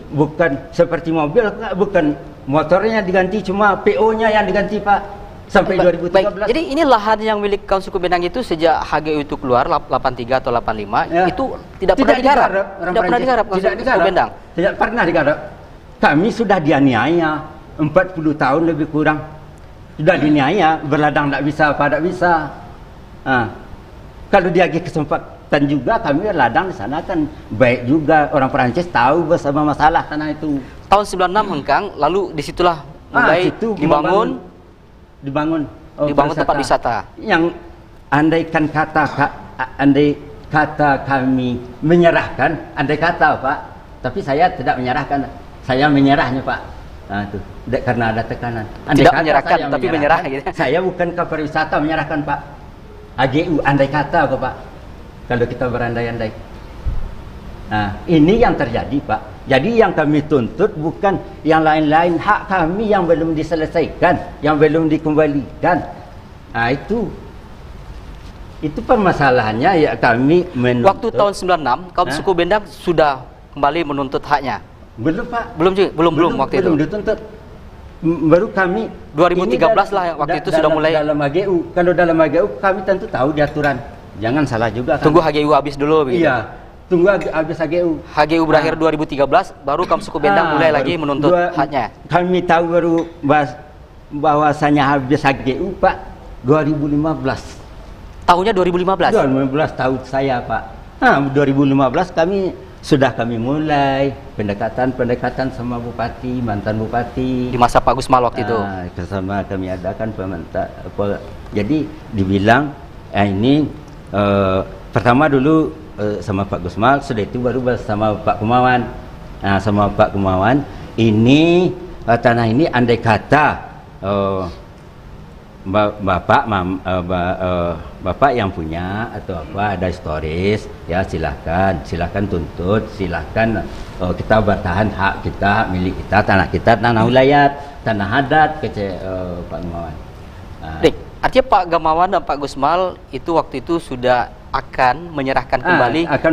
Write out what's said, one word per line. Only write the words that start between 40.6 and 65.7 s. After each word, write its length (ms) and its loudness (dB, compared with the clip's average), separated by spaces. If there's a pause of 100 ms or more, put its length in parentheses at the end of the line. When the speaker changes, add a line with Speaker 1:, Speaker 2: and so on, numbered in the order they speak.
Speaker 1:
kami 560 0 (240)
menyerahkan, 720 2 (160)
andai 240 -2
kata, 400 2
Pak, 220 -2 (420)
tapi 240 -6
saya 240 2
tidak 320 -2
menyerahkan, 480 -2 (400)
saya 240 2
menyerahnya, 480 4
Pak. 200 -6 (500)
Nah, 160 -4
itu, 120 -10 (300)
de-, 160 -2
karena 320 0
ada 80 -2
tekanan. 400 -6 (240)
Andai 160 4
Speaker 2:
Tidak 80 10
Speaker 1:
kata 80 0
Speaker 2:
menyerahkan, 400 2
Speaker 1:
saya 80 -4
Speaker 2:
tapi 240 -2
Speaker 1:
menyerahkan, 380 2
Speaker 2:
menyerah, 180 -6
gitu. 80 -8
Speaker 1:
saya 240 0
bukan 320 -2
ke 160 -4
pariwisata 480 -2
menyerahkan, 480 -2
Pak. 160 -4 (800)
H 40 0 (120)
G 20 2 (140)
U, 160 2
andai 240 4
kata, 400 0
Pak, 400 -6 (600)
kalau 160 0
kita 240 -4
berandai-andai. 640 -4 (1400)
Nah, 240 -2 (160)
ini 320 6
yang 160 2
terjadi, 480 -2
Pak. 400 -8
Jadi 320 2
yang 160 4
kami 320 2
tuntut 480 0
bukan 400 -2 (320)
yang 160 4
lain-lain, 560 2
hak 320 0
kami 400 0
yang 160 2
belum 320 2
diselesaikan, 1040 -2
yang 160 2
belum 320 4
dikembalikan. 960 0 (640)